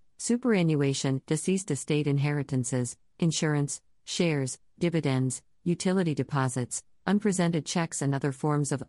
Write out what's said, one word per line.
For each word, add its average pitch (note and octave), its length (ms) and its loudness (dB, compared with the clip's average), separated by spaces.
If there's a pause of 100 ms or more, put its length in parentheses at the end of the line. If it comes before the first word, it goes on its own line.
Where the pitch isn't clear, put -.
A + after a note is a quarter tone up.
(200)
superannuation, D#3 1040 2
deceased F#3 460 -2
estate D3 340 0
inheritances, C#3 920 0 (220)
insurance, D3+ 640 0 (240)
shares, D3 540 0 (180)
dividends, C#3 640 0 (220)
utility F3 500 0
deposits, C3 720 -2 (240)
unpresented F#3 580 2
checks - 380 -4
and C#3 100 0
other C#3 180 -2
forms D3 400 0
of C#3 180 -4